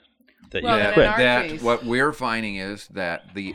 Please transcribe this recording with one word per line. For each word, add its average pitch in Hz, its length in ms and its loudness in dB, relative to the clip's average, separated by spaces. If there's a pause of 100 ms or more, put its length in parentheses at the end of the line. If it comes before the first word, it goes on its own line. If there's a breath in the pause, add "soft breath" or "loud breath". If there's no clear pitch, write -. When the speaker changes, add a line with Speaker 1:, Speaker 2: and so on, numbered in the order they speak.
(500)
Speaker 1:
that - 120 -6
Speaker 2:
Well, 233 160 2
Speaker 1:
you 202 100 2
Speaker 2:
in 202 40 0
Speaker 1:
quit. 202 160 6
Speaker 2:
our 220 100 0
Speaker 3:
That, 123 300 2
Speaker 2:
case 110 140 -10
Speaker 3:
what 117 220 0
we're 127 280 0
finding 113 440 -4
is 98 320 -8
that 90 460 -8
the 95 200 -8